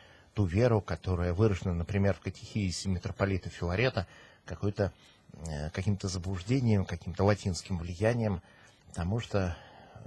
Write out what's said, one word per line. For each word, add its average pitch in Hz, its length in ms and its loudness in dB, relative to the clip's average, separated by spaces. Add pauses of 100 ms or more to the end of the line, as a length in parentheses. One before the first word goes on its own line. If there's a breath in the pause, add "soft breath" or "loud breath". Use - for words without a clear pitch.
(340 loud breath)
ту 104 120 2
веру, 107 360 4
которая 87 520 -2
выражена, 95 400 2
например, 98 420 2
в - 40 -12
катехизисе - 720 -4
митрополита 95 600 -2
Филарета, 92 580 -2 (360 loud breath)
какой-то, 98 480 -2 (540 soft breath)
э, 78 240 -4
каким-то 98 380 -2
заблуждением, 95 760 0
каким-то 87 400 -4
латинским 98 540 2
влиянием, 95 640 0 (480 soft breath)
потому 92 300 -2
что, 95 360 0 (520 loud breath)